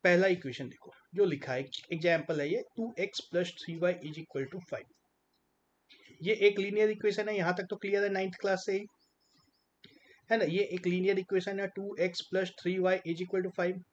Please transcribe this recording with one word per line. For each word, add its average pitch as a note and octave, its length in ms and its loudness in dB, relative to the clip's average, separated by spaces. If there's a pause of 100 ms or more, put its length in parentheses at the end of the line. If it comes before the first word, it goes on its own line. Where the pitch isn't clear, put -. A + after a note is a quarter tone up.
पहला F3+ 240 6
equation C#3 400 -2
देखो - 240 -18 (220)
जो G3 100 4
लिखा C#3+ 280 -2
है, C3+ 120 -2 (280)
example E3 480 2
है C#3+ 80 -2
ये, G#3+ 140 0 (140)
two A3+ 240 -6
x G3 200 -4 (100)
plus F3 300 0
three E3 180 -8
y F3 160 2 (140)
is D3+ 140 -10
equal C#3 280 -6
to F#3 100 -10 (120)
five। A#2 180 -10 (1300)
ये F#3+ 140 2 (140)
एक G3+ 100 2
linear G#3 320 2
equation G#3+ 380 0
है, G#3+ 80 -2
यहाँ F3+ 220 2
तक F#3+ 120 -4
तो G3+ 60 -4
clear G3+ 280 0
है G3+ 60 0
ninth F#3+ 300 -2
class F#3+ 260 0
से G3 60 0
ही, G3 120 -2 (1500)
है A3+ 80 6
ना। G#3 60 4
ये F3 180 2 (120)
एक F3+ 120 -2
linear F#3 320 2
equation F#3+ 420 -2
है, G3 60 -2 (100)
टू G3 240 -6
एक्स F3+ 200 0 (100)
प्लस F#3 300 0
थ्री F#3 180 -2
वाई F#3 280 4
is E3 180 -2
equal F#3 220 -2
to F3+ 140 -6
five। F#3 180 0 (140)